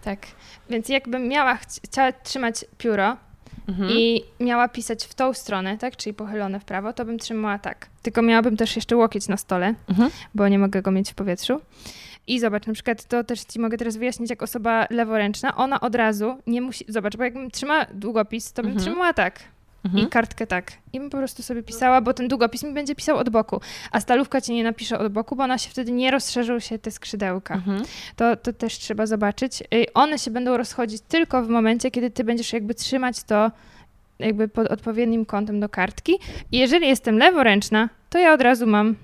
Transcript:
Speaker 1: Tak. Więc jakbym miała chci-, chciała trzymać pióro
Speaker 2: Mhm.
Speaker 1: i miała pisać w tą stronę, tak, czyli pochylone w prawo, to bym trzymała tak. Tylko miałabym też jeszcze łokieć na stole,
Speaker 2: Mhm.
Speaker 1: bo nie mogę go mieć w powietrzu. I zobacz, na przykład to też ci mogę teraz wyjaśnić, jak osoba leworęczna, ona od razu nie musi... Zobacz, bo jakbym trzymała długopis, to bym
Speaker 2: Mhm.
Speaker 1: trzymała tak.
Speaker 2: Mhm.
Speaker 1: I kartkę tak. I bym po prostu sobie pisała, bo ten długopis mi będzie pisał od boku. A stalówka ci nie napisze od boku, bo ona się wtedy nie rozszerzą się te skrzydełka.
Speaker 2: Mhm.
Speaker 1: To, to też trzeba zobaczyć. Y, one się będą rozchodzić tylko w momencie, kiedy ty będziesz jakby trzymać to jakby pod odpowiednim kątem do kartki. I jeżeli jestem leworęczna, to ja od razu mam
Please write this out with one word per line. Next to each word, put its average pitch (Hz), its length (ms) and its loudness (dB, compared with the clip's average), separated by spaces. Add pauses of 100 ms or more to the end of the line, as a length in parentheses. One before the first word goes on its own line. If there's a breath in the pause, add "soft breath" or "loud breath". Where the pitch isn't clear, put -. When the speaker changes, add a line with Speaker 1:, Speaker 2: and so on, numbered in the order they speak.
Speaker 1:
Tak. 202 220 -8 (440 loud breath)
Więc 226 180 -4
jakbym 254 400 -2
miała 262 280 2
chci-, - 280 -14
chciała 262 280 2
trzymać 254 520 -4 (140)
pióro 202 380 2 (520 loud breath)
Speaker 2:
Mhm. 190 240 -2
Speaker 1:
i 226 300 4 (180)
miała 240 280 2
pisać 233 360 -8
w - 100 -20
tą 262 200 0
stronę, 196 440 -4
tak, 254 180 -6
czyli 208 180 -8
pochylone 202 460 -6
w - 40 -20
prawo, 202 280 -6
to 240 120 -6
bym 226 140 -6
trzymała 214 400 -4
tak. - 280 -12 (160)
Tylko 233 200 0
miałabym 226 340 6
też 226 200 0
jeszcze 233 200 0
łokieć 220 320 2
na 190 80 0
stole, 185 380 0 (140)
Speaker 2:
Mhm. 226 220 4 (240 loud breath)
Speaker 1:
bo 202 140 4
nie 202 100 4
mogę 196 240 2
go 196 80 0
mieć 190 200 0
w - 40 -18
powietrzu. 202 460 -4 (680 loud breath)
I 247 140 0
zobacz, 208 260 0
na 220 60 -4
przykład 226 320 -4
to 208 200 -2
też 220 200 -6
ci - 160 -12
mogę 226 180 -2
teraz 226 180 -4
wyjaśnić, 233 340 -4
jak 233 120 -6
osoba 226 480 0
leworęczna, 220 680 0
ona 262 240 0
od 233 140 -2
razu 220 420 0 (100)
nie 240 160 0
musi... 254 260 -8
Zobacz, 214 280 -4
bo 233 80 -2
jakbym 247 260 -6
trzymała 294 440 0
długopis, 214 580 -4
to 247 100 -6
bym 214 100 -2
Speaker 2:
Mhm. 202 140 -2
Speaker 1:
trzymała 339 260 0
tak. 190 260 0 (460)
Speaker 2:
Mhm. 190 200 2
Speaker 1:
I - 40 -2
kartkę - 380 -2
tak. 180 260 -4 (200)
I 262 80 -8
bym 285 100 -10
po 285 80 -6
prostu 262 240 -6
sobie 233 200 -8
pisała, 254 380 4
bo 247 140 0
ten 247 140 -4
długopis 233 340 0
mi 294 120 -8
będzie 285 200 -4
pisał 302 220 0
od 247 140 0
boku. 220 300 0 (300 loud breath)
A 220 100 0
stalówka 262 400 2
ci 240 140 -6
nie 233 100 0
napisze 226 340 -4
od 214 140 -2
boku, 220 240 -4
bo 269 60 -2
ona 254 160 0
się - 120 -8
wtedy 240 220 -6
nie 254 180 2
rozszerzą 247 500 -2
się 220 180 -8
te 220 120 -10
skrzydełka. 190 640 -6
Speaker 2:
Mhm. 196 280 -2 (340 loud breath)
Speaker 1:
To, 233 200 2
to - 160 -6
też - 260 -6
trzeba 214 280 -4
zobaczyć. 214 560 -2 (120)
Y, 233 200 2
one 294 240 4
się 226 120 -6
będą 247 260 0
rozchodzić 233 520 -4
tylko 320 340 2
w 220 60 -4
momencie, 233 420 2
kiedy 247 200 -2
ty 254 140 -2
będziesz 233 280 -2
jakby 220 220 -4
trzymać 254 500 -4
to 214 260 2 (680 soft breath)
jakby 214 300 0
pod 220 200 0
odpowiednim 226 580 0
kątem 208 340 -2
do 208 80 -2
kartki. 196 440 -2 (400 loud breath)
I 233 60 4
jeżeli 269 300 6
jestem 226 300 4
leworęczna, 233 720 6 (220)
to 339 80 2
ja 339 140 8
od 294 80 6
razu 247 260 6
mam 214 380 4